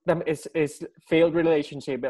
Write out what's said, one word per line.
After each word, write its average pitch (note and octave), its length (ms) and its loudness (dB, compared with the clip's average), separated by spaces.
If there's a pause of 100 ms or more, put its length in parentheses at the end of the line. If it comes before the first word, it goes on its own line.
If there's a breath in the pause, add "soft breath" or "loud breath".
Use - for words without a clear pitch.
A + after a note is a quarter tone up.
tam-, E3+ 200 0
es, D3+ 280 -4
es D#3 360 -4 (180)
failed E3 260 4
relationship, D3 760 0